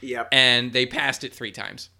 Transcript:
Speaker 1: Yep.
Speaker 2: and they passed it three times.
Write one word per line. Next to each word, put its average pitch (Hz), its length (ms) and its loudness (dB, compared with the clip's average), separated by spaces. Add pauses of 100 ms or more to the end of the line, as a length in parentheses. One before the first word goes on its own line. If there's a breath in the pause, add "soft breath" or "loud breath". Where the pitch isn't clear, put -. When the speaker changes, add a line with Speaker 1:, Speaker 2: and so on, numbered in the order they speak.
Speaker 1:
Yep. 123 300 -6
Speaker 2:
and 123 420 6
they 127 100 2
passed 135 400 -4
it 131 80 -12
three 107 200 -10
times. - 360 -14 (120)